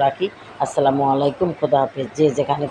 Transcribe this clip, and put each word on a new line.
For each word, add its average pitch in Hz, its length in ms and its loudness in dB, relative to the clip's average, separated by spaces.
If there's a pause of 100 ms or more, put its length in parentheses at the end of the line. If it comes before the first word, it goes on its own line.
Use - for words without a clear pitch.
রাখি। 139 220 0 (380)
আসসালামু 139 380 2 (100)
আলাইকুম, 143 360 0 (100)
খোদা 139 220 2
হাফেজ। 131 360 -4
যে 151 100 4 (120)
যেখানে 143 320 0